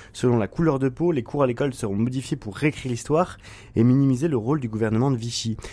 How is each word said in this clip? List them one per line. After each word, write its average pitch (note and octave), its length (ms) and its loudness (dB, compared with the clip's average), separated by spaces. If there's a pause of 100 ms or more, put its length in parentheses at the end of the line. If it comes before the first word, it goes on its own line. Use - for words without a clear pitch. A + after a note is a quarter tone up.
(120)
selon A#2+ 260 2
la G2+ 100 2
couleur D#3 320 0
de C3+ 100 2
peau, D#3 220 0
les C3+ 120 0
cours C#3+ 200 -2
à C3 40 4
l'école B2 280 -2
seront G2+ 200 -4
modifiés B2 400 -2
pour G#2 220 -10
réécrire C#3+ 340 -2
l'histoire D#3 460 -2 (380)
et A2+ 80 6
minimiser C3+ 440 4
le C#3+ 100 0
rôle B2+ 220 -2
du A#2+ 100 -6
gouvernement A2 420 0
de B2+ 60 0
Vichy. A2+ 380 -6 (180)